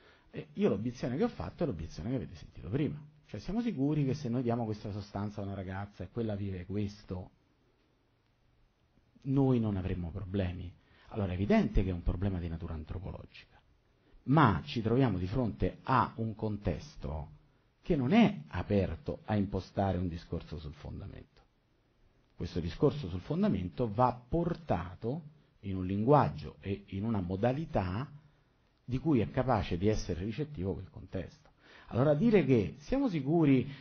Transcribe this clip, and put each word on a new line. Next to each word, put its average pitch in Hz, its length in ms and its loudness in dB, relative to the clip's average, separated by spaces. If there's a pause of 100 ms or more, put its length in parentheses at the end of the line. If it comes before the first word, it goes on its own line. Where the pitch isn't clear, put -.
(320)
eh, - 220 -12
io 196 160 2
l'obiezione 120 460 -2
che 170 60 0
ho 240 60 2
fatto - 340 -8
è 170 40 2
l'obiezione 80 440 -6
che 135 60 -2
avete - 180 -8
sentito - 340 -14
prima. 131 320 -2 (260)
Cioè, - 120 -12
siamo 190 220 -4
sicuri 151 440 0
che 127 100 0
se - 140 -6
noi 123 140 0
diamo 120 220 0
questa 107 260 -6
sostanza 104 500 -6
a 101 40 -6
una 98 100 -6
ragazza 98 480 -8
e - 80 -10
quella 113 240 -4
vive 95 320 -6
questo, 98 640 -6 (1900)
noi 135 380 4
non 107 160 2
avremmo 90 340 -2
problemi? 90 640 -4 (360)
Allora, 98 240 -2
è - 20 -2
evidente 110 480 4
che 92 80 0
è - 20 0
un 87 100 -4
problema 90 360 0
di 85 100 -4
natura 82 240 -6
antropologica, - 880 -12 (640)
ma 123 400 6
ci - 160 -4
troviamo 110 380 4
di 92 80 0
fronte 113 560 -2
a 123 340 2
un 113 180 -4
contesto 95 920 -4 (540)
che 180 140 0
non 131 160 0
è 220 360 6
aperto - 760 0
a 110 120 0
impostare 98 600 0
un 92 100 -2
discorso 82 500 -8
sul 76 140 -10
fondamento. - 680 -14 (920)
Questo 85 260 -4
discorso 139 480 0
sul 90 120 -4
fondamento 127 720 -2
va 120 340 4
portato 139 960 -4 (420)
in 98 120 -4
un 92 80 -4
linguaggio 104 760 2
e 98 280 -6
in 98 160 -4
una 113 160 0
modalità 107 880 -2 (720)
di 123 140 -4
cui 139 240 4
è 98 100 0
capace 120 460 2
di 95 120 2
essere 92 360 0
ricettivo 104 480 -4
quel 90 160 -8
contesto. - 640 -12 (380)
Allora, 143 260 4
dire 190 320 6
che 120 320 4
siamo 269 320 0
sicuri 143 600 4 (100)